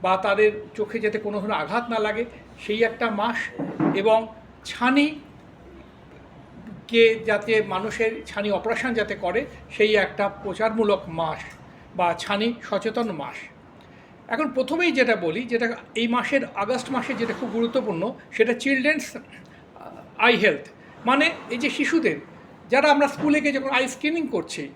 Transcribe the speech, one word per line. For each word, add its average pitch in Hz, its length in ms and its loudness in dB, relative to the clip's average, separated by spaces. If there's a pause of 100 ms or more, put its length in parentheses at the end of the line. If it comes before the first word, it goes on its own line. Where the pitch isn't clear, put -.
বা 185 160 2
তাদের 208 340 4 (240)
চোখে 214 240 -4
যাতে 214 180 0
কোনো 208 220 -4
ধরনের 196 180 -2
আঘাত 208 320 -2
না 226 100 -2
লাগে, 214 240 0 (400)
সেই 214 200 0
একটা 226 260 0
মাস, 214 280 -2 (580)
এবং 220 320 4 (380)
ছানি 269 420 2 (1800)
কে 233 160 6 (220)
যাতে 214 420 2
মানুষের 208 440 -2 (140)
ছানি 208 260 -4
অপারেশন 220 420 -2
যাতে 214 220 -2
করে, 185 300 -2 (300)
সেই 214 200 4
একটা 196 340 2 (140)
প্রচারমূলক 208 640 0
মাস 160 340 -4 (540)
বা 175 180 2
ছানি 214 400 -2 (160)
সচেতন 214 420 -2
মাস। 139 260 -10 (880)
এখন 294 240 0
প্রথমেই 320 400 2
যেটা 240 240 4
বলি, 175 280 -2
যেটা 233 240 0 (280)
এই 233 120 0
মাসের, 247 340 2 (140)
আগস্ট 208 360 -2
মাসে 254 220 -2
যেটা 226 260 -2
খুব 247 100 -4
গুরুত্বপূর্ণ, 220 640 0 (180)
সেটা 220 220 2
চিলড্রেন্স 269 640 0 (1000)
আই 240 160 6 (100)
হেলথ। 165 220 2 (400)
মানে 269 200 4 (240)
এই 240 80 -4
যে 247 120 0
শিশুদের, 269 480 0 (520)
যারা 294 220 6
আমরা 285 160 4
স্কুলে 294 340 2
গিয়ে 285 120 0
যখন 269 160 -4
আই 262 180 2
স্ক্রিনিং 302 400 -2
করছি 165 360 -4 (120)